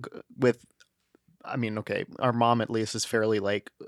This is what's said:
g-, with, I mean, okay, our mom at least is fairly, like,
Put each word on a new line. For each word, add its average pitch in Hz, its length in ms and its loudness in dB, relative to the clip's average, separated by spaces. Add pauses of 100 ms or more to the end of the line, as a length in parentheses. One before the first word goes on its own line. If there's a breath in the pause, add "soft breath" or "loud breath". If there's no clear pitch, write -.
g-, - 180 -14 (160)
with, 123 260 2 (800)
I - 140 -8
mean, 110 220 -2
okay, 101 260 -4 (140)
our 123 140 2
mom 117 280 4
at - 80 -2
least 110 240 -2
is 110 120 -4
fairly, 110 340 2
like, 101 320 -2 (160)